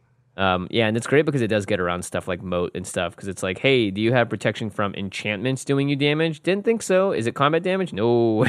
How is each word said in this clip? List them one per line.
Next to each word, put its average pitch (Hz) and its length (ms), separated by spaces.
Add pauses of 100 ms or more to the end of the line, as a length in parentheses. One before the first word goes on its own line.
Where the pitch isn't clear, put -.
(380)
Um, 92 320
yeah, 113 180
and 110 100
it's 117 100
great 147 180
because 143 160
it 113 60
does 104 180
get 101 140
around 90 240
stuff - 240
like 92 160
moat 90 320
and 90 100
stuff, 87 300
'cause 98 140
it's 90 120
like, 95 160
"Hey, 127 320
do 95 120
you 113 100
have 123 160
protection 110 420
from 101 260
enchantments 104 680
doing 139 240
you 143 80
damage? 147 480
Didn't 196 220
think 226 180
so. 190 300
Is 113 120
it 117 100
combat 156 280
damage? 185 300
No." 117 560